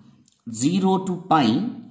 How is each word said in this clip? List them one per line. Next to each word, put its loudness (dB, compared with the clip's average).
zero 0
to -6
pi. 2